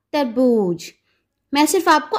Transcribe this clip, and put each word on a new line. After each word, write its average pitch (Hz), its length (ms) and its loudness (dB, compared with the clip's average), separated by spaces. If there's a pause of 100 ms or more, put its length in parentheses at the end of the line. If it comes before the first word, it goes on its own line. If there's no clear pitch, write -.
(120)
तरबूज। 233 800 0 (600)
मैं 285 140 2
सिर्फ 359 220 0
आपको 302 300 0